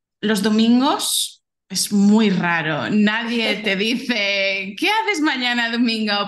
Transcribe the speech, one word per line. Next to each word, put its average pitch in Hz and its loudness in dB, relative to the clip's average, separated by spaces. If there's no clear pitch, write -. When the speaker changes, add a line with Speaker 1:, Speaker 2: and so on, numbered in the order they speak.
Speaker 1:
los 208 0
domingos 240 0
es - -4
muy 208 6
raro. 165 -2
Nadie 220 0
te 202 -2
Speaker 2:
<laughs> - -
Speaker 1:
dice, 202 -2
"¿Qué 330 -2
haces 415 -2
mañana 247 -2
domingo?". 226 0